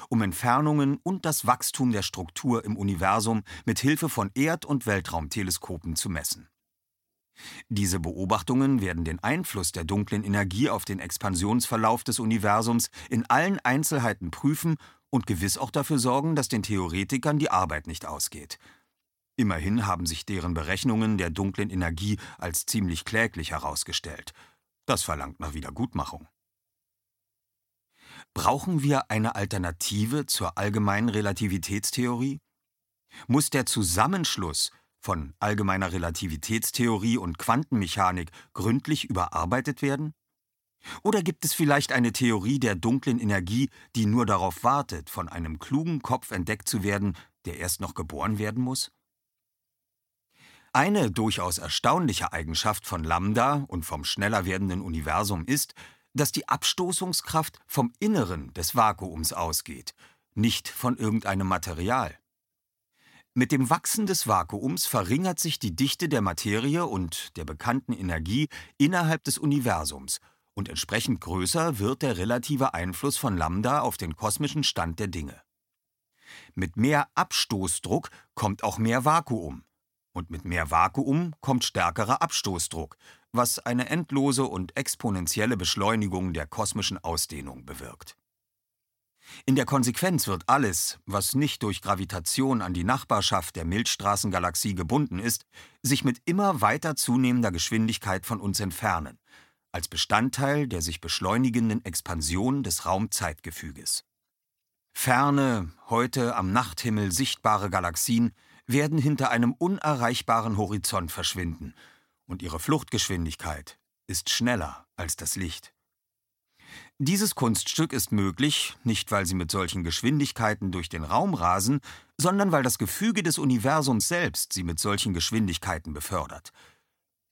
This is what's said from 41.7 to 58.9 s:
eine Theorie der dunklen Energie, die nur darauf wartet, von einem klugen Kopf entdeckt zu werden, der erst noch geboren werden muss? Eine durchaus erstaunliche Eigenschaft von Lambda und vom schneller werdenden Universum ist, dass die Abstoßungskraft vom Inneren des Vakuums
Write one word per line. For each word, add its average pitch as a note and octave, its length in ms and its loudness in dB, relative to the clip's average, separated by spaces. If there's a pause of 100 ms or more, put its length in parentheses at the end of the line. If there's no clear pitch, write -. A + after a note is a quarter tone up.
eine B2 200 4
Theorie A#2 480 2
der A2+ 160 2
dunklen A#2 440 2
Energie, G#2 500 2 (260)
die A2+ 100 4
nur A2+ 200 4
darauf F#2+ 380 0
wartet, A#2+ 460 0
von F2 200 -8
einem D#2+ 300 -6
klugen D#3 420 0
Kopf - 300 -2
entdeckt G2+ 360 -2
zu G#2 160 0
werden, G2+ 320 0 (300)
der E2+ 120 -8
erst E2+ 220 -4
noch G2 140 -6
geboren E2 460 -4
werden G#2+ 240 -2
muss? B2+ 280 -4 (1800)
Eine E3 380 6
durchaus F2+ 480 0
erstaunliche B2 760 2
Eigenschaft E2 540 -2
von F2 180 -4
Lambda G#2+ 640 2
und F2 180 -6
vom D#2 200 -6
schneller G2+ 400 0
werdenden F#2+ 360 -2
Universum E2 640 -2
ist, C#3+ 280 -2 (400)
dass C#3+ 180 0
die - 160 -4
Abstoßungskraft - 1160 -2
vom A#2+ 340 0
Inneren G2 540 0
des F2 220 -4
Vakuums F#2+ 580 2